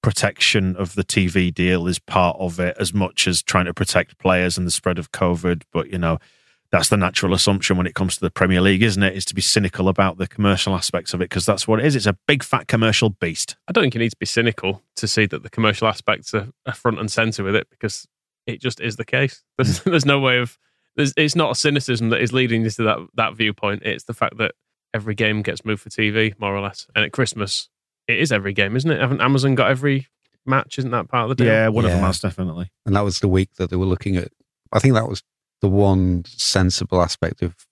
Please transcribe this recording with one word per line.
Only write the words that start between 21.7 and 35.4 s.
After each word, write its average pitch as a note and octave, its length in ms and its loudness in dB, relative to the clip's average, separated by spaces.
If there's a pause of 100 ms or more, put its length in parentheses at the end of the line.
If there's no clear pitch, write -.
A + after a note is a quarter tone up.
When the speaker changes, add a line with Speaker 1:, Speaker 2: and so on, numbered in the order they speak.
Speaker 2:
that A#2 120 2
is A#2 100 0
leading A#2+ 300 2
you A2 80 0
to A2+ 140 -4
that, G#2+ 140 2 (160)
that A2 200 -2
viewpoint. G#2 500 -2
It's G2+ 200 -6
the A#2 100 -8
fact - 240 -4
that A2 140 -2 (420)
every G#2+ 200 -4
game G#2+ 280 0
gets F2+ 220 -6
moved G#2+ 180 -4
for G#2+ 80 -18
T G#2+ 200 -2
V, A2 280 0
more G2+ 180 -4
or G2 40 -4
less. G2 340 -10
And G#2 100 2
at - 80 -6
Christmas, - 560 -4 (400)
it A#2 100 0
is C#3 140 0
every G2 200 -2
game, G2 240 0
isn't C#3+ 140 0
it? G2+ 100 0
Haven't B2+ 200 0
Amazon C3+ 340 4
got B2 160 2
every C3+ 380 0 (380)
match? C3 320 -2
Isn't C3 120 -4
that A2+ 180 -4
part A#2+ 220 -2
of C3 60 0
the A#2+ 80 2
deal? A2+ 80 4
Speaker 1:
Yeah, A2 160 4
one G#2+ 160 2
of F#2 80 2
them F2+ 80 2
Speaker 3:
Yeah. F#2+ 80 2
Speaker 1:
has, F#2 120 -2
definitely. F2+ 500 -6 (160)
Speaker 3:
And G2+ 100 2
that G2+ 60 2
was G2+ 180 -2
the G#2 80 2
week F#2+ 280 2
that F2+ 140 -4
they F#2 60 -2
were F#2 100 2
looking F#2+ 300 -2
at, F2+ 120 -4 (440)
I A2 80 2
think C3 140 4
that A2+ 140 2
was - 140 -8 (380)